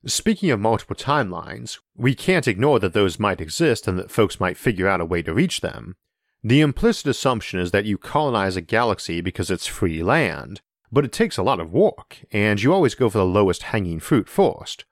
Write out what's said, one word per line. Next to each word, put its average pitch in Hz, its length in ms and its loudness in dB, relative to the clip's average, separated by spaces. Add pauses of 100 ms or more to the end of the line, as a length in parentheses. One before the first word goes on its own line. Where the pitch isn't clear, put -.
Speaking 185 460 0
of 104 80 2
multiple 107 380 0
timelines, 117 800 -6 (160)
we 131 180 2
can't 180 320 0
ignore 123 340 2
that 95 120 0
those 98 280 2
might 101 200 0
exist 110 480 0
and 92 100 -2
that 90 140 -8
folks 107 260 2
might 92 200 -2
figure 92 280 0
out 95 140 2
a 85 60 -2
way 85 160 -2
to 82 120 -6
reach - 280 0
them. 57 340 -10 (480)
The 120 160 4
implicit 156 480 2
assumption 117 540 -2
is 90 100 -2
that 101 140 2
you 101 120 0
colonize 110 600 0
a 90 40 -4
galaxy 98 600 -2
because 87 280 -4
it's 90 160 -4
free 82 380 -2
land, 90 560 -2 (320)
but 139 140 2
it - 80 -10
takes - 240 -2
a 95 60 -2
lot 104 180 0
of 82 100 -8
work, - 460 0 (160)
and 104 280 2
you 139 120 4
always 170 220 2
go 117 140 2
for 104 100 0
the 95 60 4
lowest 92 380 2
hanging 87 380 -4
fruit 120 260 2
first. - 640 -2